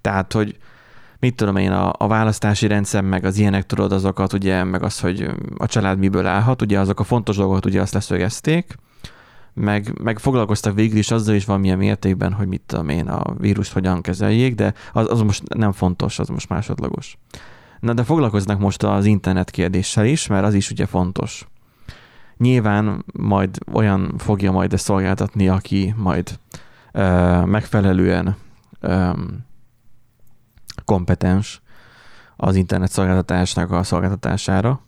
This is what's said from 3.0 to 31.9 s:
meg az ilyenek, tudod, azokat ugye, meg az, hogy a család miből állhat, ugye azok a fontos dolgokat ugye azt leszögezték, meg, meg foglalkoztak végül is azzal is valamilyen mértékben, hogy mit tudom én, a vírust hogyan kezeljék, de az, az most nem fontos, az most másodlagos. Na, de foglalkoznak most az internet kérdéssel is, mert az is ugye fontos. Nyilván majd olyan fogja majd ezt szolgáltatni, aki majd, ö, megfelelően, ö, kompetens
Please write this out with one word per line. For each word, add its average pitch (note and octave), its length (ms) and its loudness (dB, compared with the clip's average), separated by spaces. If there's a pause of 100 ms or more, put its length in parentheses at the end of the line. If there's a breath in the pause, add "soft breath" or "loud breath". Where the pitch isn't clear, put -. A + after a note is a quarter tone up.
meg F#2+ 220 0
az F#2+ 120 0
ilyenek, G2 280 2
tudod, G2 260 -2
azokat F#2+ 420 0
ugye, F#2+ 300 0
meg F#2 200 -2
az, - 160 -4
hogy F#2 300 -2 (280)
a - 100 -4
család G2 300 0
miből F#2+ 280 2
állhat, G#2 360 2
ugye G2+ 180 2
azok G2 200 0
a G#2+ 40 0
fontos A2 320 0
dolgokat F#2+ 300 0
ugye F#2+ 160 2
azt G2 120 -2
leszögezték, G2 840 -2 (840 loud breath)
meg, G#2 340 0 (100)
meg G#2+ 160 -2
foglalkoztak G#2+ 560 0
végül A2 220 2
is G#2+ 140 2
azzal G#2+ 240 2
is G2 100 0
valamilyen G2 320 2
mértékben, F#2+ 560 0
hogy G2+ 140 -2
mit F#2 180 -4
tudom D#2+ 240 -4
én, D#2+ 180 -2
a - 300 -4
vírust G2 360 0
hogyan F#2 280 0
kezeljék, G#2+ 540 0
de G#2 180 0 (200 loud breath)
az, A2+ 180 0
az A2+ 100 2
most G#2 220 0 (120)
nem G#2+ 160 2
fontos, F#2 480 -2
az - 80 -2
most - 220 -8
másodlagos. - 680 -6 (640 loud breath)
Na, A#2 140 -2
de A#2+ 100 0
foglalkoznak G#2 560 0
most G2+ 240 0
az G2+ 220 2
internet F#2 440 2
kérdéssel F#2+ 560 0
is, D3 220 0
mert G2 180 2
az G#2 80 2
is G2 180 0
ugye G2 140 -2
fontos. F2+ 640 -4 (880 loud breath)
Nyilván G#2+ 760 2
majd G2 440 0 (160)
olyan G2+ 440 2
fogja G2 340 0
majd F#2 220 2
ezt G2 100 0
szolgáltatni, G2 640 0
aki F#2+ 500 0
majd, F2 420 -2 (520 loud breath)
ö, F2+ 540 4
megfelelően, F#2 880 2 (440 soft breath)
ö, F2+ 300 0 (1800)
kompetens F#2 760 0 (720 loud breath)